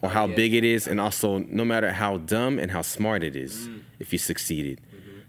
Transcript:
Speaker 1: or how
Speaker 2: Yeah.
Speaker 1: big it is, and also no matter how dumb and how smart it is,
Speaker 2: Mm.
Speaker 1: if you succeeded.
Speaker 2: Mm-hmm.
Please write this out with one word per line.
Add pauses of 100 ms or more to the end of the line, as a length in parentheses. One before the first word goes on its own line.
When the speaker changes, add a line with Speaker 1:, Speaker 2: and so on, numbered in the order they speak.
Speaker 1:
or
how
Speaker 2:
Yeah.
Speaker 1:
big
it
is,
and
also
no
matter
how
dumb
and
how
smart
it
is,
Speaker 2:
Mm. (180)
Speaker 1:
if
you
succeeded.
Speaker 2:
Mm-hmm. (100)